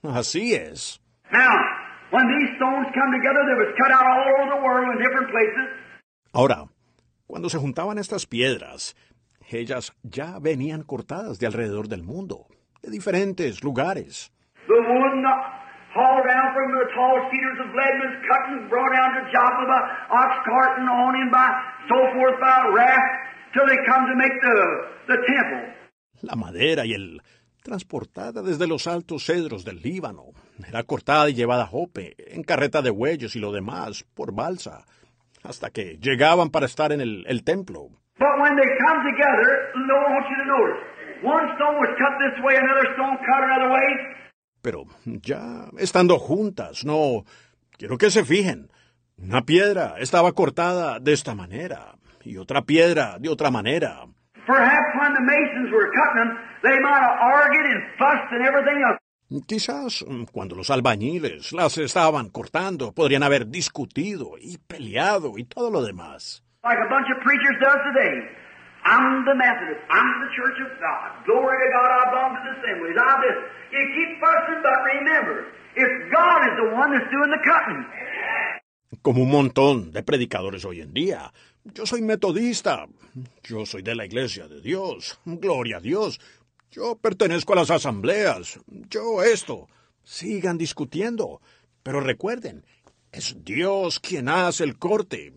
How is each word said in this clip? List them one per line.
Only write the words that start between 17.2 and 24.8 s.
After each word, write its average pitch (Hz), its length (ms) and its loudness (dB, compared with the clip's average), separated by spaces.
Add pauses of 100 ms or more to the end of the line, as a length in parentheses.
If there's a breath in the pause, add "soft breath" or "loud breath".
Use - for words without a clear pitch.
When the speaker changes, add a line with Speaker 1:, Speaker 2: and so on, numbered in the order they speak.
Speaker 2:
cedars 262 300 -4
of 233 160 -8
Lebanon, 269 520 0
cut 269 200 2
and 233 220 -10
brought 254 240 2
down 254 220 4
to - 160 -6
Joppa 247 360 2
by 262 140 4 (280 loud breath)
ox 254 380 4
cart 254 320 2
and 254 80 -2
on 247 280 2
in 262 140 0
by 254 220 4 (380)
so 247 60 4 (200)
forth 254 240 4
by 262 320 4
raft, - 840 2
till 277 140 6
they 269 80 6 (100)
come 254 220 4
to 262 80 0
make 262 240 2
the, 240 160 4 (520)